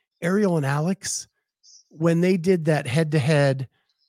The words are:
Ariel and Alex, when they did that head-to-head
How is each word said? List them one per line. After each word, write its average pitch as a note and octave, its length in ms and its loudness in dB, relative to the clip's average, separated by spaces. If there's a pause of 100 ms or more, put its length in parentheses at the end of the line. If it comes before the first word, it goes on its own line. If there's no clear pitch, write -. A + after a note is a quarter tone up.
(220)
Ariel F#3 340 0
and D3 100 -2
Alex, D3+ 640 -4 (640)
when E3 320 0
they F#3 160 2
did F3 280 0
that D3+ 220 0
head-to-head C#3+ 800 0 (420)